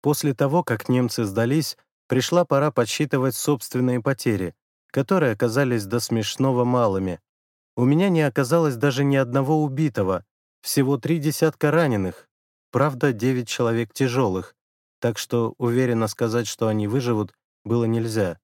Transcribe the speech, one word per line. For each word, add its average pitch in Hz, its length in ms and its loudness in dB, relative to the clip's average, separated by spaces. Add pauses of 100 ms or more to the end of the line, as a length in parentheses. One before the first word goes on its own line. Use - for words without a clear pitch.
После 143 320 0
того, 143 280 0
как - 260 -4
немцы 123 360 0
сдались, 117 520 -2 (300)
пришла 170 380 2
пора 143 260 2
подсчитывать 131 640 0
собственные 127 680 -2
потери, 104 520 -2 (340)
которые 139 440 0
оказались 120 540 0
до 113 140 -2
смешного 123 640 0
малыми. 98 560 0 (560)
У 123 80 2
меня 165 260 4
не 165 120 2
оказалось 143 540 2
даже 139 280 0
ни 139 120 2
одного 135 460 0
убитого, 127 600 -2 (360)
всего 139 380 0
три 156 200 -2
десятка 151 520 0
раненых, 123 580 0 (420)
правда, 135 420 0
девять 120 360 -2
человек 113 460 -2
тяжелых, 120 600 -2 (460)
так 120 160 0
что 117 420 -2
уверенно 120 500 0
сказать, 117 380 -2
что - 220 -4
они 107 200 0
выживут, 120 440 -2 (320)
было 117 200 0
нельзя. 113 580 -2